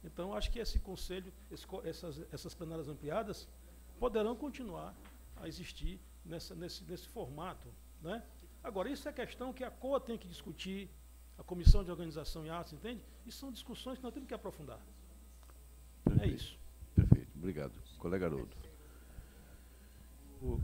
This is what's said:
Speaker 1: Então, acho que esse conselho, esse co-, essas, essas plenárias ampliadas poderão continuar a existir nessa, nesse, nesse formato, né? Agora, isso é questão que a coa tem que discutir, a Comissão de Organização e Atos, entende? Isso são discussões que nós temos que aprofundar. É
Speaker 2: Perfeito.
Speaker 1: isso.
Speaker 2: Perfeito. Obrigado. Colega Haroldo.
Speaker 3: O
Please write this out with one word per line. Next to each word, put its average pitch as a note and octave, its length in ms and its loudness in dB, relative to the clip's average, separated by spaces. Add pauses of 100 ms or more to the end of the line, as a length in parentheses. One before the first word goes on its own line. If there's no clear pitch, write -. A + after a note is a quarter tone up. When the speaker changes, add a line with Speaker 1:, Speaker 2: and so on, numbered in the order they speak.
Speaker 1:
Então, F3 300 -6
acho G#3 180 2
que A#3+ 80 2
esse - 200 4
conselho, F#3 540 -4 (180)
esse - 140 -10
co-, F#3+ 180 -6
essas, D#3+ 380 -4 (100)
essas D#3 220 -6
plenárias D#3+ 340 -4
ampliadas D#3+ 600 -2 (520)
poderão A3+ 360 4
continuar G3 600 -6 (420)
a - 100 -8
existir F3+ 520 -4 (240)
nessa, E3 300 -8
nesse, E3+ 300 -6
nesse F3 240 -8
formato, D#3 600 -6 (340)
né? G3+ 220 -4 (400)
Agora, G3+ 260 0
isso C#4+ 180 -4
é D4 60 -4
questão B3+ 400 -4
que B3+ 100 -4
a A#3+ 60 -4
coa C4 300 2
tem A#3 180 -2
que - 100 -10
discutir, F#3 600 -6 (480)
a - 60 -12
Comissão F3+ 400 12
de F3 80 -2
Organização D#3+ 540 -4
e D#3+ 40 -6
Atos, E3+ 240 -4
entende? G3+ 280 -6 (240)
Isso A#3 140 -10
são C4+ 120 -6
discussões A#3+ 460 -6
que B3+ 60 -10
nós A#3 100 -6
temos C4+ 140 -8
que - 60 -4
aprofundar. D3 460 -8 (1300)
É - 40 12
Speaker 2:
Perfeito. - 260 8
Speaker 1:
isso. - 220 -8 (380)
Speaker 2:
Perfeito. - 400 10
Obrigado. D2+ 380 -2 (260)
Colega F#2 260 2
Haroldo. C2+ 300 0 (1900)
Speaker 3:
O B2+ 220 0